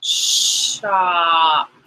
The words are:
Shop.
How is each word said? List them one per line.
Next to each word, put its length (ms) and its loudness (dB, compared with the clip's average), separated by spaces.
Shop. 1700 0